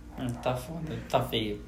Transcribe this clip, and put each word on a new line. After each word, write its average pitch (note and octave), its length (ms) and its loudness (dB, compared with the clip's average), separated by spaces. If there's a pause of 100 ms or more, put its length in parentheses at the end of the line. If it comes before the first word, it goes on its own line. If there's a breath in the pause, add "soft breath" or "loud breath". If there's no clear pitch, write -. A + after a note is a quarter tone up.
(200)
Hum, B2+ 80 0 (140)
tá B2+ 140 4
foda, D#3 380 -4 (160)
tá B2+ 120 6
feio. G#2+ 460 0